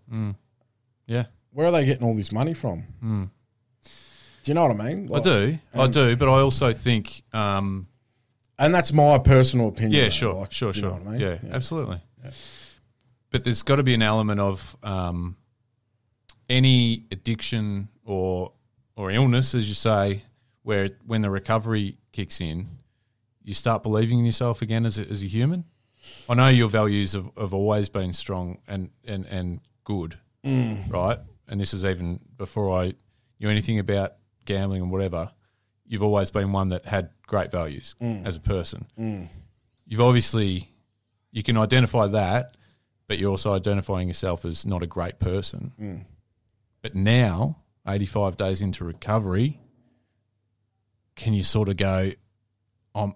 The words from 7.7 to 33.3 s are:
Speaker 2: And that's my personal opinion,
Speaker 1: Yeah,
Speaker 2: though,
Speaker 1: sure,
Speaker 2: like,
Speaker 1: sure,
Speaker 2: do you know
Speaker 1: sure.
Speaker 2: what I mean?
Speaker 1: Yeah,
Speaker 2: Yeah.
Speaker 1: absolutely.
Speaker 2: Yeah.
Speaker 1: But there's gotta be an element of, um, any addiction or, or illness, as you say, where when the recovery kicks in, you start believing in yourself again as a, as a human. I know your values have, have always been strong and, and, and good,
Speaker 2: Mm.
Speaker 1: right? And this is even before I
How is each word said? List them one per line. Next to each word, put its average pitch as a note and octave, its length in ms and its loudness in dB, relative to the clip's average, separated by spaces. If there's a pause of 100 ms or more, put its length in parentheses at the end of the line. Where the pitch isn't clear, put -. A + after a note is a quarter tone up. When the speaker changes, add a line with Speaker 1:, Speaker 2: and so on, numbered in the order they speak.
Speaker 2:
And D3+ 140 6
that's F3 200 2
my D3 240 8
personal C3 520 6
opinion, A2 240 0
Speaker 1:
Yeah, C#3+ 100 6
Speaker 2:
though, A2+ 80 4
Speaker 1:
sure, A#2 240 0
Speaker 2:
like, G2 160 -8
Speaker 1:
sure, A2 200 -2
Speaker 2:
do F#2 80 -4
you G2+ 60 -2
know F#2+ 60 -2
Speaker 1:
sure. F#2 80 -6
Speaker 2:
what F2+ 80 -14
I G#2 60 -8
mean? A#2+ 80 -4
Speaker 1:
Yeah, F2+ 220 -2
Speaker 2:
Yeah. E2+ 120 -8
Speaker 1:
absolutely. C3 460 -6 (220)
Speaker 2:
Yeah. C3 80 -18 (1000)
Speaker 1:
But C3 120 -2
there's A#2+ 200 0
gotta C#3 200 4
be B2+ 120 4
an A2+ 80 4
element G#2+ 360 2
of, G2 440 -4
um, F2 540 -4 (1120)
any B2 600 4
addiction G#2 800 -4 (160)
or, F#2 480 -4 (420)
or G2 160 -6
illness, B2+ 440 4
as A2 120 0
you G#2 60 -6
say, G2+ 500 2 (380)
where G2+ 280 -2 (160)
when A2 180 -2
the G#2 80 -2
recovery G#2+ 640 -2 (140)
kicks - 280 -8
in, E2+ 280 -6 (760)
you G#2 120 -10
start A2+ 280 0
believing A2+ 360 2
in A#2 60 2
yourself A#2 360 0
again A2+ 240 0
as G#2+ 140 -2
a, G#2 100 -8
as G2+ 140 -6
a G2 40 -4
human. C#3 380 0 (640)
I A#2+ 60 2
know B2+ 140 6
your A#2+ 200 6
values G#2 440 2
have, F#2+ 240 -8
have G2+ 180 -6
always G#2 340 0
been F#2 240 -4
strong F2+ 540 -8
and, F#2+ 240 -8 (120)
and, G2 220 -8
and F2+ 360 -6 (220)
good, F2 360 -6 (260)
Speaker 2:
Mm. A#2 460 -2
Speaker 1:
right? F#2 260 -2 (300)
And G2+ 120 -6
this G2 140 -4
is F#2+ 100 -6
even F2+ 360 -2 (180)
before G2 420 -2
I F#2 140 -2 (460)